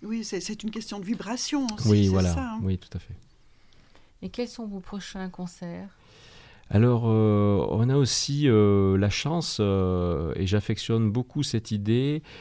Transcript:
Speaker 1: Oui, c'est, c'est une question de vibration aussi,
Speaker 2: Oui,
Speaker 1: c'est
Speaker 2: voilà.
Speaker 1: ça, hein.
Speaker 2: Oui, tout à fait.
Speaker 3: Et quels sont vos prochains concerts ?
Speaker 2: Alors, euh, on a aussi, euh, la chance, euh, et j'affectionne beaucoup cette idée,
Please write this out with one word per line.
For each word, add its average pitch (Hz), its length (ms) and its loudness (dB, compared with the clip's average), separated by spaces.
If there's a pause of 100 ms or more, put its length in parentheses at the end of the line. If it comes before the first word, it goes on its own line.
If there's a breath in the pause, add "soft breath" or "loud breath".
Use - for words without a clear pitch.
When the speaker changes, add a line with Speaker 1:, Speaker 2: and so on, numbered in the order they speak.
Speaker 1:
Oui, 220 220 -6
c'est, 190 160 -8
c'est 208 200 -10
une 214 100 -8
question 214 280 -10
de 185 60 -12
vibration 233 640 -4
aussi, 214 220 -2
Speaker 2:
Oui, 104 140 6
Speaker 1:
c'est 95 80 4
Speaker 2:
voilà. 92 220 2
Speaker 1:
ça, 82 220 -2
hein. 113 80 -6
Speaker 2:
Oui, 95 140 -2
tout - 160 -20
à 92 60 -8
fait. - 160 -16 (1040 soft breath)
Speaker 3:
Et 185 80 -10
quels 240 200 -8
sont 233 180 -12
vos 202 140 -10
prochains 190 480 -12
concerts ? 180 600 -12 (800 loud breath)
Speaker 2:
Alors, 117 360 4
euh, 104 640 4
on 110 180 2
a 135 80 2
aussi, 143 540 0
euh, 101 480 6
la 101 120 2
chance, 156 520 -4
euh, 90 720 0
et 95 100 -2
j'affectionne 107 640 0
beaucoup 123 320 -4
cette 120 300 -4
idée, 123 520 0 (180 loud breath)